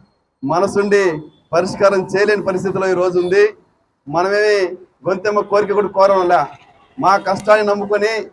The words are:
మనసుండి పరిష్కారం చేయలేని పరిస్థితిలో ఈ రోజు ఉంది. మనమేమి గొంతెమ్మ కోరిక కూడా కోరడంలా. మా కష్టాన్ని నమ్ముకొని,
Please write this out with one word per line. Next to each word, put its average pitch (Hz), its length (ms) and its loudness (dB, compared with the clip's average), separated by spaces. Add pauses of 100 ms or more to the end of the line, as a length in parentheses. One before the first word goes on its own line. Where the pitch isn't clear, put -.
(440)
మనసుండి 196 760 0 (320)
పరిష్కారం 196 520 0
చేయలేని 202 380 0
పరిస్థితిలో 190 440 -4
ఈ 185 60 0
రోజు 180 260 0
ఉంది. 202 360 2 (520)
మనమేమి 196 680 0 (340)
గొంతెమ్మ 208 320 -2
కోరిక 202 300 0
కూడా 190 160 0
కోరడంలా. 185 600 2 (520)
మా 190 180 2
కష్టాన్ని 208 500 0
నమ్ముకొని, 208 640 -2